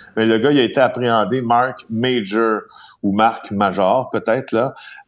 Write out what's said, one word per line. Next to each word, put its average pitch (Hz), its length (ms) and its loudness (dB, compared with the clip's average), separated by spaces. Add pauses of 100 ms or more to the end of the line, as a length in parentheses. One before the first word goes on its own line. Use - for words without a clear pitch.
(160)
Mais 110 100 2
le 113 120 4
gars, 135 120 2
il 147 80 4
a 123 60 4
été 123 160 0
appréhendé, 120 600 0
Mark 123 480 0
Major, 113 720 0 (420)
ou 98 80 0
Mark 107 400 0
Major, 104 580 0
peut-être, 117 400 -2
là. 127 240 -2 (340)